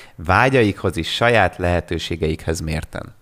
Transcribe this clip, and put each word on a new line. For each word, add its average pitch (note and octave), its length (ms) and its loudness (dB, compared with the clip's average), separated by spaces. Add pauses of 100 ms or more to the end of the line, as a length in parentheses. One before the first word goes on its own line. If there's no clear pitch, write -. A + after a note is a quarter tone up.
(160)
vágyaikhoz G#2 800 2
és E2 180 -4
saját A2+ 440 4
lehetőségeikhez E2 1000 -2
mérten. - 600 -8